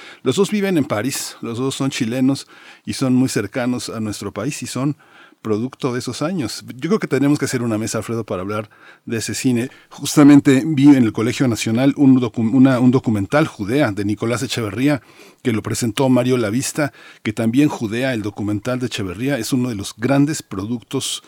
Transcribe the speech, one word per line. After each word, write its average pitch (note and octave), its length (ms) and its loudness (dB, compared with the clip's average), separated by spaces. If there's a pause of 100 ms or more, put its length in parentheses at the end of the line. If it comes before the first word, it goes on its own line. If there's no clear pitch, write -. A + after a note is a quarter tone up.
(240)
Los C3 100 0
dos F#3+ 160 0
viven G3 260 0
en C#3+ 100 2
París, A#2 540 -6
los A#2 180 -8
dos C3 180 -4
son C3+ 140 -2
chilenos C3 580 -2 (360)
y G#2+ 100 -8
son B2+ 200 0
muy B2+ 140 4
cercanos A#2+ 640 -4
a A2+ 100 -8
nuestro G#2+ 240 -6
país G#2 380 -6
y A#2+ 40 -10
son C3+ 300 -4 (460)
producto A2+ 500 -4
de B2 60 -4
esos B2 240 -6
años. E3+ 420 -6 (120)
Yo C3 120 -6
creo D#3 100 2
que - 80 -6
tenemos C#3+ 320 2
que C#3+ 60 -4
hacer B2+ 160 -2
una A#2 160 0
mesa, A2 220 -4
Alfredo, A2+ 260 -4
para G2 160 -6
hablar G#2+ 300 -6 (340)
de A2+ 140 -6
ese G#2+ 160 -6
cine. B2 340 0 (220)
Justamente C#3+ 760 6
vi C#3+ 320 8
en B2+ 80 6
el G#2+ 80 2
Colegio A#2+ 340 0
Nacional A#2+ 520 2
un C3+ 200 4
docu-, A#2 360 -2
una, C3 260 4
un B2+ 100 6
documental, B2 560 0
Judea, A2 460 -2
de G2 140 -6
Nicolás A2+ 360 -2
Echeverría, B2 600 -2 (400)
que A#2+ 100 0
lo G#2+ 80 -2
presentó A#2 480 -2
Mario B2+ 300 2
Lavista, B2 560 -4 (280)
que G#2+ 120 -4
también A#2+ 340 2
Judea, B2 460 -4
el A2 80 -4
documental G#2 580 -4
de B2+ 60 -2
Echeverría, A2+ 500 -6
es A2+ 160 -6
uno B2+ 160 0
de A#2+ 60 -6
los F#2+ 200 -10
grandes C#3 480 0
productos A2+ 840 -8